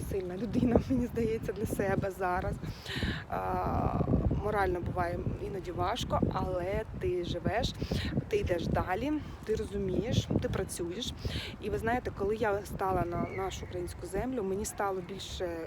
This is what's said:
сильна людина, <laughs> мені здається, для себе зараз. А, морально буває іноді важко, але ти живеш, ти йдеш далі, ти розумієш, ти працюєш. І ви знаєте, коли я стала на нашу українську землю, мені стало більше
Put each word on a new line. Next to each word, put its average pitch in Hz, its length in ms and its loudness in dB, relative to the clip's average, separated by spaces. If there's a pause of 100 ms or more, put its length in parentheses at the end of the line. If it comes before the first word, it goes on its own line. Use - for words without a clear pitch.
сильна 185 280 -2
людина, 240 480 4
<laughs> - 40 -2
мені 247 160 2
здається, 226 480 0
для 208 120 -4
себе 196 540 0
зараз. 185 360 0 (760)
А, 185 720 0 (440)
морально 196 380 2
буває 180 380 0 (280)
іноді 190 240 -6
важко, 185 480 0 (140)
але 190 500 0 (160)
ти 180 240 2
живеш, 175 500 0 (540)
ти 208 100 2
йдеш 190 300 2
далі, 190 460 2 (300)
ти 214 120 0
розумієш, 392 720 2 (140)
ти 247 80 0
працюєш. 190 640 -2 (480)
І 208 80 -4
ви 202 80 0
знаєте, 226 400 0
коли 208 180 2
я 208 300 2
стала 185 400 2
на 175 220 0 (100)
нашу 190 280 -4
українську 180 420 -6
землю, 220 360 -2
мені 190 220 0
стало 196 360 -2
більше 185 480 -6 (180)